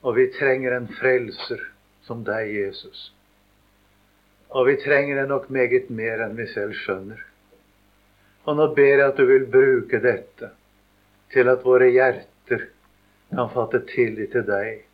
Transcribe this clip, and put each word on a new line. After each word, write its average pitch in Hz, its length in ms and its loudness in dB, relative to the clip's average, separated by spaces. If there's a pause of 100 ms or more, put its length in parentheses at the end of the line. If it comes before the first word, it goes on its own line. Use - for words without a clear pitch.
Og 117 160 0
vi 127 160 6
trenger 131 400 0
en 123 240 -8
frelser 123 640 -2 (440)
som 117 200 -10
deg, 107 240 -6
Jesus. 101 640 -10 (1400)
Og 127 180 0
vi 139 160 2
trenger 143 380 0
det 135 80 -4
nok 139 240 -4
meget 123 400 0
mer 113 320 -6
enn 110 140 -10
vi 113 120 -8
selv 101 320 -6
skjønner. 98 440 -10 (1200)
Og 147 80 -2
nå 151 160 2
ber 139 220 6
jeg 139 100 6
at 139 160 0
du 131 80 6
vil 131 240 6
bruke 131 480 4
dette 110 500 -4 (840)
til 127 200 4
at 127 140 0
våre 127 260 6
hjerter 123 720 -2 (640)
kan 120 240 -4
fatte 120 380 -2
tillit 110 420 -2
til 117 160 -2
deg 104 460 -6